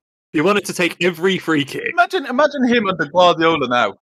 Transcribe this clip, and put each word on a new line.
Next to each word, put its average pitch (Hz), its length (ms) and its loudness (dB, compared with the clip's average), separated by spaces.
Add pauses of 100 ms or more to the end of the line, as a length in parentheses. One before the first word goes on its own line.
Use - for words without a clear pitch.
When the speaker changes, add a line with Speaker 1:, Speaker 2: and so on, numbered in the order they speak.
(320)
Speaker 1:
He 160 80 0
wanted 196 260 0
to - 60 -8
take 170 300 -2
every 175 360 0
free 147 260 -2
kick. 139 280 -8
Speaker 2:
Imagine, 349 340 0
imagine 269 420 0
him 233 180 2
under 185 200 -4
Guardiola 165 600 2
now. 120 260 0 (200)